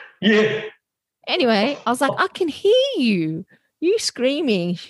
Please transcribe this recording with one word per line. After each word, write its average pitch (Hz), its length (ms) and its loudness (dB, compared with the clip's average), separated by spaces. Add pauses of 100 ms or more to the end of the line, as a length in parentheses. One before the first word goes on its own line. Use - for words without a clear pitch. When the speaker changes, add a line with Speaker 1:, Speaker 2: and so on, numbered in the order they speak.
(200)
Speaker 1:
Yeah. 214 420 2 (640)
Speaker 2:
Anyway, 247 600 0
I 233 40 -2
was 247 100 -2
like, 277 180 0
"I 392 100 0
can 349 200 -2
hear 392 240 0 (240)
you. 185 480 0 (360)
You 392 180 2
screaming," 240 800 -2 (120)